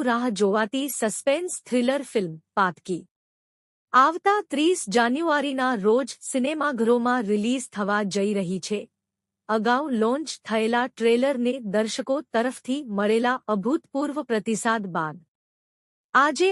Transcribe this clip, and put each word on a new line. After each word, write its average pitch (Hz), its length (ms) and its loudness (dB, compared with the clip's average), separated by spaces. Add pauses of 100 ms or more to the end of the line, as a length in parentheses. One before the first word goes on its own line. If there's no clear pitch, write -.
રાહ 240 280 0
જોવાતી 214 600 0
સસ્પેન્સ 277 720 -2
થ્રિલર 254 400 0
ફિલ્મ 180 300 -4 (200)
પાતકી 180 460 0 (960)
આવતા 320 420 4 (140)
ત્રીસ 320 400 2
જાન્યુઆરીના 262 880 2
રોજ 220 460 2
સિનેમાઘરોમાં 247 1040 0
રિલીઝ 214 440 0
થવા 208 340 -2
જઈ 202 300 -2
રહી 185 260 -2
છે. 208 200 -6 (720)
અગાઉ 240 420 0
લોન્ચ 240 520 -2
થયેલા 226 440 0
ટ્રેલરને 240 680 0 (120)
દર્શકો 220 560 -2 (100)
તરફથી 254 600 -2
મળેલા 226 560 0
અભૂતપૂર્વ 269 760 -2
પ્રતિસાદ 220 640 -2
બાદ 165 320 -6 (960)
આજે 294 380 4